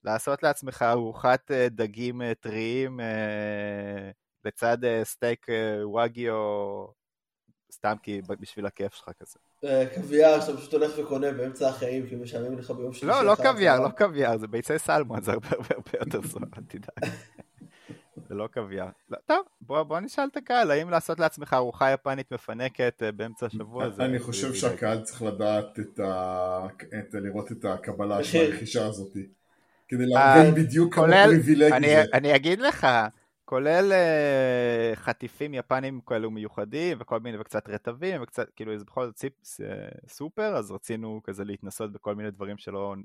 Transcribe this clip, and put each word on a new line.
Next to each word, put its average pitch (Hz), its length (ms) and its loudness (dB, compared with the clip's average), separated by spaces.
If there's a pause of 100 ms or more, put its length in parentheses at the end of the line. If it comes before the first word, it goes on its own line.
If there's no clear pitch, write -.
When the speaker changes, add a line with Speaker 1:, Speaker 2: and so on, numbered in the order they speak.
Speaker 1:
לעשות 113 400 -2
לעצמך 143 380 -2
ארוחת, 120 680 2
אה, 127 180 2
דגים, 117 520 -4
אה, 117 140 -2
טריים, 120 640 -6
אה, 104 1120 -6 (340)
לצד, 117 400 -2
אה, 113 200 0
סטייק, - 440 -6
אה, 107 400 -2
וואגיו, 117 460 -2 (1400)
סתם 107 320 -2
כי 101 180 -8
ב-, 92 200 -10
בשביל 104 240 -12
הכיף 98 280 -6
שלך - 160 -18 (100)
כזה? - 200 -20 (240)
Speaker 2:
אה, 135 200 2 (120)
קוויאר 151 460 6
שאתה 139 160 -4
פשוט - 160 -10
הולך 151 240 2
וקונה 139 340 -4
באמצע 131 380 -4
החיים, 127 380 -6
כי 127 80 -12
משעמם 120 440 -8
לך - 120 -12
ביום 123 220 -8
שלישי - 120 -10
Speaker 1:
לא, 240 200 4
לא 202 80 8
Speaker 2:
אחר 214 180 2
Speaker 1:
קוויאר, 190 220 6
Speaker 2:
הצהריים. 127 180 4
Speaker 1:
לא - 60 -14
קוויאר, 143 400 2
זה 110 100 -6
ביצי 120 320 -4
סלמון, 127 420 0
זה 98 100 -2
הרבה, 107 200 -2
הרבה, - 240 -4
הרבה - 240 -12
יותר 110 280 -4
זול, - 140 -10 (160)
אל - 100 -16
תדאג. - 440 -12 (1160)
זה 101 60 -12
לא 107 180 -6
קוויאר. 95 360 -6 (200)
לא, - 160 -10
טוב, 370 200 0 (160)
בוא, 135 220 -2
בוא 151 160 -4
נשאל 277 320 -6
את - 60 -10
הקהל, 233 340 0
האם 160 180 0
לעשות 165 300 0
לעצמך 151 340 -2
ארוחה 131 380 2
יפנית 135 420 -4
מפנקת, 120 720 -4
אה, 107 60 -2
באמצע 110 340 -8
השבוע, 110 440 -6
זה 107 160 -4
Speaker 3:
אני 127 140 -2
חושב 117 280 -6
Speaker 1:
פריבילגיה? - 220 -2
Speaker 3:
שהקהל 110 320 -2
צריך - 200 -12
לדעת 104 580 -2
את - 200 -10
ה-, 92 680 -4 (320)
את, - 140 -12
לראות 101 380 -6
את 110 140 -12
הקבלה 101 580 -4
של - 160 0
Speaker 2:
מחיר. 156 120 4
Speaker 3:
הרכישה 113 340 -4
הזאת, 98 280 -8 (720)
כדי 123 160 -2
Speaker 1:
אה, 127 60 0
Speaker 3:
להבין 147 460 10
בדיוק 160 400 2
כמה 170 100 6
Speaker 1:
כולל, 185 200 10
Speaker 3:
פריבילגי 151 480 8
Speaker 1:
אני, 131 140 4
Speaker 3:
זה. 156 160 8 (100)
Speaker 1:
אני 139 220 4
אגיד 165 240 2
לך, 262 280 2 (580)
כולל, 160 480 2
אה, 131 1040 2
חטיפים 143 580 -8
יפנים 131 540 -4
כאלו 113 240 -2
מיוחדים, 110 720 -6
וכל 117 180 -6
מיני, 113 220 -10
וקצת - 280 -8
רטבים, 131 540 -8
וקצת, 113 320 -8
כאילו, 107 220 -8
זה 101 80 -12
בכל 127 200 -6
זאת 113 120 -12
סיפ-, - 260 -12
ס-, - 180 -18
אה, 104 60 -10 (400)
סופר, 208 500 -6
אז 101 140 -6
רצינו 110 520 -10
כזה 101 200 -10
להתנסות 101 480 -10
בכל 104 240 -8
מיני 104 160 -8
דברים 98 260 -12
שלא 98 480 -8